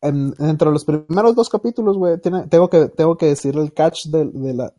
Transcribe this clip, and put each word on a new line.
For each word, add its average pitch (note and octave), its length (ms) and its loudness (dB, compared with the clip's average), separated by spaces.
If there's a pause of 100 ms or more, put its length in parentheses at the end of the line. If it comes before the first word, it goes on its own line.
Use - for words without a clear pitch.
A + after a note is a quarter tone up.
en, C#3+ 380 -4
entre D3+ 320 0
los D3+ 140 0
primeros D#3+ 500 0
dos A#3 140 0
capítulos, A3 480 -2
güey, F3 240 0
tiene, F3+ 280 -4
tengo E3+ 200 4
que, D#3+ 200 4
tengo E3 280 0
que E3 100 0
decir C#3 300 0
el D3+ 160 -2
catch E3 340 -2
de, D#3 200 0
de C3+ 280 -6
la, A#2+ 240 -6